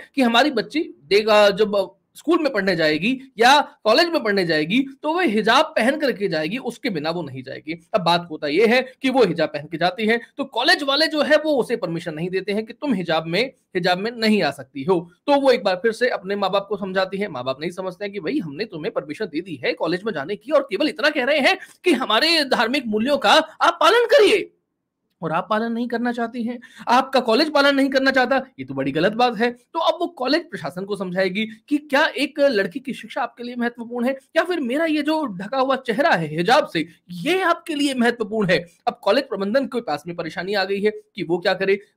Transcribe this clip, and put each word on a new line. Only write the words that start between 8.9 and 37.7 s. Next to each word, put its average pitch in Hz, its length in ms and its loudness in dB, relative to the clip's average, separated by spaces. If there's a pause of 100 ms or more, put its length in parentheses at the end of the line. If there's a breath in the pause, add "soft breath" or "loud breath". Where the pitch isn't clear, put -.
कि 262 80 0
वो 247 140 4
हिजाब 160 260 0
पहन 147 180 -8
के 165 100 -10
जाती 180 280 -2
है 226 140 2 (180 loud breath)
तो 277 80 -4
कॉलेज 294 380 0
वाले 285 240 0
जो 302 140 -2
है 277 160 4
वो 302 140 0
उसे 247 240 0
परमिशन 170 380 -6
नहीं 165 160 -6
देते 185 220 -4
हैं 220 140 -2
कि 233 80 -18
तुम 294 200 -2
हिजाब 165 340 -2
में, 214 260 -2 (220)
हिजाब 180 220 0
में 208 140 -4
नहीं 220 320 2
आ 143 80 0
सकती 135 320 -12
हो। 175 280 0 (160 loud breath)
तो 285 140 4
वो 269 100 4
एक 240 120 2
बार 190 120 0
फिर 220 160 -2
से 240 180 -2
अपने 190 260 -4
माँ 196 160 -2
बाप 196 180 0
को 208 80 -4
समझाती 190 400 -2
है। 202 100 -4
माँ 131 160 -8
बाप 135 180 -4
नहीं 175 100 -6
समझते 185 340 -10
हैं 202 80 -8
कि 202 60 -8
भाई 202 200 -4
हमने 165 260 -8
तुम्हें 180 280 -8
परमिशन 147 320 -6
दे 151 160 -8
दी 185 140 -12
है 156 180 -4
कॉलेज 180 300 -4
में 214 100 -6
जाने 156 220 -6
की 226 160 -10
और 294 100 0
केवल 254 280 -2
इतना 277 200 -2
कह 294 140 -4
रहे 285 160 0
हैं 330 180 2 (260 loud breath)
कि 359 80 2
हमारे 262 520 2
धार्मिक 240 420 0
मूल्यों 226 320 0
का 220 160 4 (280 loud breath)
आप 339 200 2
पालन 427 240 4
करिए 359 480 4 (680)
और 160 100 -4
आप 170 180 -2
पालन 220 220 0
नहीं 233 160 -4
करना 233 240 -2
चाहती 240 320 -6
हैं, 240 160 -6 (280 loud breath)
आपका 262 320 2
कॉलेज 247 340 2
पालन 285 220 4
नहीं 269 140 2
करना 269 220 2
चाहता, 262 340 2 (140)
ये 131 60 -10
तो 139 80 -12
बड़ी 135 180 -2
गलत 156 220 2
बात 240 240 0
है। 240 140 0
तो - 280 -8
अब 330 220 0
वो 339 60 -2
कॉलेज 302 420 -2
प्रशासन 180 360 -8
को 202 100 -4
समझाएगी 185 500 -2
कि 220 320 -6
क्या 294 300 0
एक 294 320 -4
लड़की 220 400 2
की 240 140 -10
शिक्षा - 280 -10
आपके 247 220 -8
लिए 240 120 -10
महत्वपूर्ण 240 500 -4
है 269 120 -2 (180)
या 330 80 2
फिर 339 160 -2
मेरा 277 260 -2
ये 302 160 0
जो 311 240 -2
ढका 202 320 -8
हुआ 262 180 2
चेहरा 262 340 0
है 160 280 0
हिजाब 240 300 4
से, 160 200 -4 (240 loud breath)
ये 277 300 -2
आपके 339 340 -2